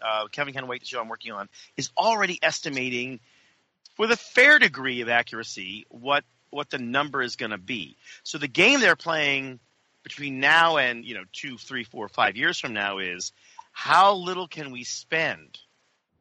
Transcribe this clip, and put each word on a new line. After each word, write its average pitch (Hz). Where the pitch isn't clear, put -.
uh, 107
Kevin 139
Can 131
Wait, 127
the -
show 123
I'm 113
working 113
on, 101
is 131
already 196
estimating 131
with 220
a 233
fair 285
degree 131
of 117
accuracy 113
what, 135
what 143
the 147
number 135
is 120
gonna 110
be. 92
So -
the 151
game 220
they're 180
playing 139
between 139
now 160
and, 120
you 113
know, 95
two, 131
three, 123
four, 107
five 104
years 165
from 127
now 101
is – 90
how 180
little 180
can 147
we 123
spend, 120